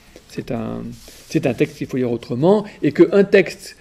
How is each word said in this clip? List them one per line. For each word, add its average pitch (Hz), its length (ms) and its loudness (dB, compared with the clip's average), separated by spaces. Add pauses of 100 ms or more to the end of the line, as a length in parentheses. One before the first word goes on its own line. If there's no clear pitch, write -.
(280)
c'est - 220 -12
un, 117 320 -8 (460)
c'est 151 180 -4
un 123 80 -2
texte 151 240 -4
qu'il 139 80 -8
faut 143 100 -8
lire 123 160 -2
autrement, 165 540 0 (160)
et - 100 0
qu'un 202 320 6
texte, - 560 0